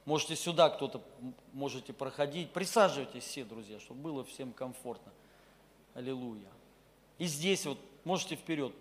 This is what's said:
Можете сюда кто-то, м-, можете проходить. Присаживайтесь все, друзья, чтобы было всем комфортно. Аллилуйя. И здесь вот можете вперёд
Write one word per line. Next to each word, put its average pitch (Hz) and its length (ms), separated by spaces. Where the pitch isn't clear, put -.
Можете 151 300
сюда 165 340
кто-то, 131 320
м-, 127 120
можете 131 380
проходить. 143 600
Присаживайтесь 170 720
все, - 200
друзья, 107 360
чтобы 127 220
было 147 220
всем 127 300
комфортно. 123 580
Аллилуйя. 123 540
И 175 80
здесь 170 400
вот 139 120
можете 170 320
вперёд 139 460